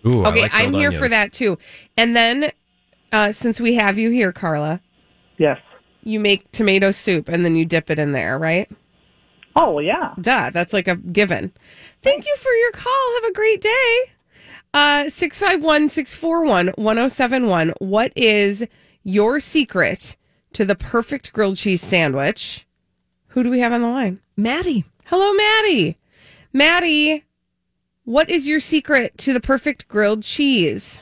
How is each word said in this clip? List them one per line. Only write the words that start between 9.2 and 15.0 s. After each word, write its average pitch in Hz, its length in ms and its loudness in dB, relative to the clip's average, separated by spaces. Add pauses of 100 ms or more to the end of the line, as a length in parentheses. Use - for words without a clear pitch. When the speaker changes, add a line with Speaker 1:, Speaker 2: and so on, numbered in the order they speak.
Speaker 3:
Oh, 165 240 2
yeah. 247 420 -4
Speaker 2:
Duh, 190 300 0
that's, 175 200 -4
like, 196 160 -2
a 180 80 0
given. 180 560 -2 (500)
Thank 587 240 0
you 587 120 -2
for 523 160 -2
your 466 180 2
call. 508 440 -2
Have 466 100 -4
a 427 80 -2
great 427 260 0
day. 466 360 0 (760)
Uh, 294 360 2